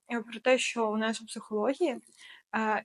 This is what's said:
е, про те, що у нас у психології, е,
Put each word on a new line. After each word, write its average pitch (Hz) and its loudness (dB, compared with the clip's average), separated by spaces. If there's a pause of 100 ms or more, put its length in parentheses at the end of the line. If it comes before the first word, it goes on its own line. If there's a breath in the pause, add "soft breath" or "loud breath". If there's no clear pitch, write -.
(120)
е, 240 -2
про 233 -12
те, 254 6
що 233 0
у 214 0
нас 220 -2
у 220 -18
психології, 233 -2 (580 loud breath)
е, 214 0